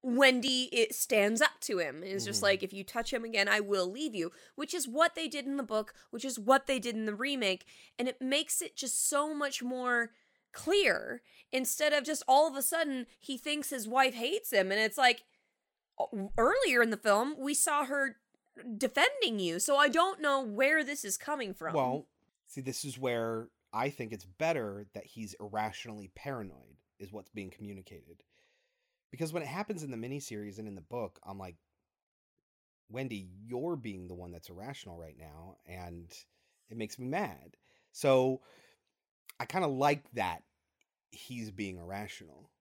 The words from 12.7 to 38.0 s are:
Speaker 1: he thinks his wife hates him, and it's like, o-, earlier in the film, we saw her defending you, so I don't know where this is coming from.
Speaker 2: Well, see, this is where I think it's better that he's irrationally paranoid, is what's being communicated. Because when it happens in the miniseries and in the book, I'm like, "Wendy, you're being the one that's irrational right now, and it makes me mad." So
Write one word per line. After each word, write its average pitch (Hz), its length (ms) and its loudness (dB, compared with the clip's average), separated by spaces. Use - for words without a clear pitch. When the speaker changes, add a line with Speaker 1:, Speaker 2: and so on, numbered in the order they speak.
Speaker 1:
he 269 180 -8
thinks 294 340 -4
his 226 180 -6
wife 262 260 6
hates 277 380 -2
him, 190 180 4
and 202 100 2
it's 220 180 2
like, 247 260 6
o-, 196 400 -4
earlier 277 440 6
in 226 80 4
the 208 60 0
film, 220 400 4
we 269 160 -4
saw 294 340 2
her 269 300 -2
defending 262 640 2
you, 170 180 0
so 277 180 2
I 285 120 8
don't 339 320 2
know 277 200 2
where 262 440 2
this 277 200 -6
is 190 140 -4
coming 262 340 -4
from. 160 220 -6
Speaker 2:
Well, 139 320 0
see, - 140 -12
this 131 240 -6
is 135 120 -8
where 117 520 -2
I 123 180 0
think 113 220 -8
it's 107 120 -12
better 104 680 -2
that 101 120 -12
he's 107 340 -12
irrationally 104 720 -6
paranoid, 92 640 -10
is 95 120 -14
what's 104 180 -14
being 98 200 -10
communicated. 95 720 -16
Because 156 200 -6
when 170 100 -4
it 131 60 -8
happens 185 360 -6
in 135 80 -8
the 117 40 -6
miniseries 110 640 -8
and 110 80 -10
in 101 80 -10
the 95 60 -12
book, 110 440 -8
I'm 98 140 -12
like, 90 160 -12
"Wendy, 110 380 -8
you're 139 300 -6
being 98 320 -10
the 90 60 -10
one 87 180 -12
that's 82 180 -16
irrational 95 480 -14
right 80 180 -16
now, 80 480 -18
and 87 480 -14
it 110 80 -14
makes 110 220 -10
me 123 80 -10
mad." 131 500 -6
So 131 500 4